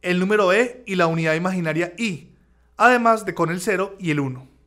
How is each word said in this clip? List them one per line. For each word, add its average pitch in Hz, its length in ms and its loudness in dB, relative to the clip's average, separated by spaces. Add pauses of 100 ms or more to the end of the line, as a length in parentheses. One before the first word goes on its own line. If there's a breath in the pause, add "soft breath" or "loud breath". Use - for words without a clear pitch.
el 180 180 0
número 196 340 2
e 233 320 0
y 196 100 -6
la 170 120 2
unidad 160 280 0
imaginaria 175 600 -2
i, 190 380 -8 (420 soft breath)
además 233 480 4
de 202 80 -4
con 165 160 -2
el 180 120 -6
cero 196 380 -2
y 175 120 -2
el 147 80 0
uno. 131 280 -6 (200)